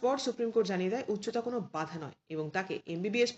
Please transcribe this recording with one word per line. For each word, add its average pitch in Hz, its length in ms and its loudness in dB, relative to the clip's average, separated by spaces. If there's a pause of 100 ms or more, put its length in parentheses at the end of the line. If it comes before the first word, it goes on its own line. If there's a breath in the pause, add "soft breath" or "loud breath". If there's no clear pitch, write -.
পর 254 120 4 (100)
সুপ্রিম 233 300 0
কোর্ট 220 180 6
জানিয়ে 185 220 2
দেয়, 262 100 -2 (100)
উচ্চতা 220 320 -2
কোনো 240 120 0 (160)
বাধা 160 300 -4
নয় - 120 -10 (180)
এবং 156 120 -2 (100)
তাকে 190 180 -2 (180)
এমবিবিএস 214 460 2